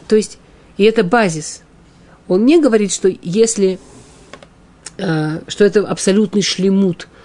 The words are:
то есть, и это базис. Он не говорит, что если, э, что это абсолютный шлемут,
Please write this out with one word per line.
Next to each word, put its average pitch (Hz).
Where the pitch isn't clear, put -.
то 214
есть, 214
и 196
это 220
базис. 175
Он 196
не 320
говорит, 220
что -
если, 196
э, 160
что -
это 196
абсолютный 196
шлемут, 190